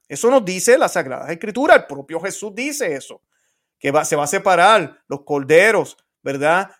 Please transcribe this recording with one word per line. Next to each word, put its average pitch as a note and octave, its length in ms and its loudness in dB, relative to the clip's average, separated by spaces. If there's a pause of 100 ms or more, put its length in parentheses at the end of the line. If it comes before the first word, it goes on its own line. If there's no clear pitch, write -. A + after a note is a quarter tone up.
Eso D3+ 220 -2
nos C4 140 4
dice F#3 320 2
la A#3 120 2
Sagrada C3+ 440 -6
Escritura, A#3 440 0
el - 100 0
propio C#3+ 340 -12
Jesús G3 340 -10
dice B3 400 -6
eso, B2+ 280 -14 (560)
que C#3 140 -2
va, D3+ 120 2
se D#3+ 120 -2
va D3 80 -2
a - 20 -4
separar F#3+ 800 2
los C#3 180 -10
corderos, D#3 720 2 (260)
¿verdad? D3+ 580 -2